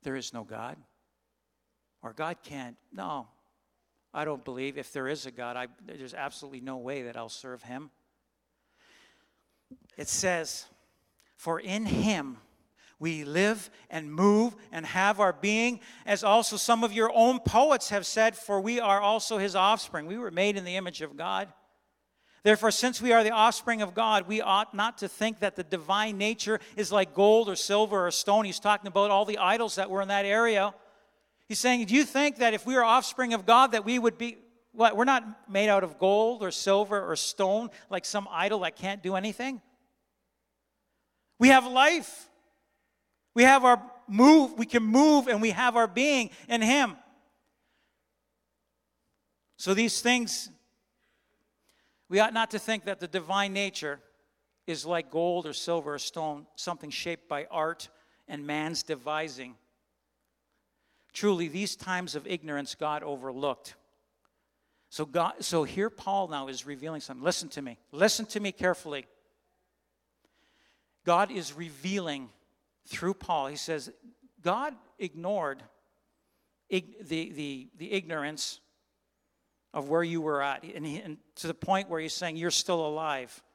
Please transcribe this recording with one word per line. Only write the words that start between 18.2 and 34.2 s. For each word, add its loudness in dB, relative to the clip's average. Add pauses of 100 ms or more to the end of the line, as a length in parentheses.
for -2
we -2
are 4
also 0
his -2
offspring." 0
We -8
were -8
made 0
in -8
the -8
image -8
of -12
God. -6 (880)
"Therefore, 6
since 0
we 4
are 8
the 2
offspring 2
of -4
God, 0
we -2
ought 0
not -2
to -8
think -4
that -2
the -8
divine -2
nature -2 (180)
is -4
like 2
gold 6
or -4
silver 0
or -2
stone." 2
He's -8
talking 0
about 2
all 4
the -6
idols 0
that -4
were -2
in -4
that 0
area. 2 (720)
He's -6
saying, 2
"Do -2
you 6
think 0
that 4
if -6
we -2
are 4
offspring 2
of -2
God, 8
that 0
we 0
would 2
be, -8 (340)